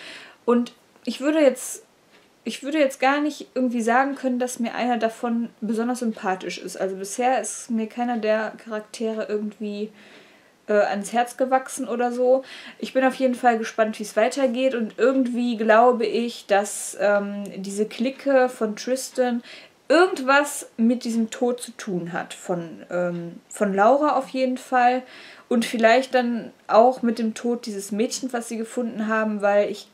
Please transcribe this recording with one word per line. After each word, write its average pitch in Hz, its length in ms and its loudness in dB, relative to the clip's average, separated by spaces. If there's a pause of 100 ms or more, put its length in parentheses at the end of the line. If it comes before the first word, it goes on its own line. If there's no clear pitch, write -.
(440)
Und 240 280 2 (320)
ich - 160 -6
würde 302 200 2
jetzt, - 420 2 (640)
ich - 180 -8
würde 285 160 -2
jetzt 269 220 2
gar 277 200 2
nicht 294 340 -4
irgendwie 247 280 0
sagen 262 320 2
können, 247 240 -2
dass 247 220 -4
mir 233 160 -4
einer 240 200 0
davon 226 520 -2 (120)
besonders 233 380 -2
sympathisch 190 600 -4
ist. - 220 -10
Also 190 140 -4
bisher 233 460 -2
ist - 300 -8
mir 220 180 -2
keiner 240 280 -4
der 214 360 -2 (120)
Charaktere 220 640 -6
irgendwie, 208 640 -6 (800)
äh, 214 60 2
ans 202 380 0
Herz 240 240 0
gewachsen 262 520 0
oder 240 240 -2
so. 254 320 4 (340)
Ich - 140 -8
bin 262 120 2
auf 254 120 2
jeden 254 180 2
Fall 240 240 4
gespannt, 220 400 -2
wie 220 60 -8
es - 100 -12
weitergeht 254 600 2
und 220 220 -4
irgendwie 240 580 2
glaube 226 500 6
ich, 233 400 -4
dass, - 540 0
ähm, 202 440 0 (120)
diese 196 300 -4
Clique 262 600 0
von 220 280 -4
Tristan 247 640 -2 (460)
irgendwas 294 880 2
mit 240 280 2
diesem 226 260 -2
Tod 247 300 -2
zu - 100 -14
tun 175 420 -6
hat, - 220 -6
von, 170 560 -8
ähm, 175 480 -4 (100)
von 202 240 -2
Laura 254 440 4
auf 262 140 -4
jeden 254 280 0
Fall 247 460 2 (440)
und 233 160 2
vielleicht 233 480 4
dann 240 380 0 (160)
auch 240 360 6
mit 233 180 0
dem 220 140 -2
Tod 240 320 -4
dieses 202 260 -8
Mädchens, 247 400 -2
was 233 160 -6
sie 233 80 -8
gefunden 220 500 -4
haben, 220 360 -2
weil 208 280 4
ich - 240 -12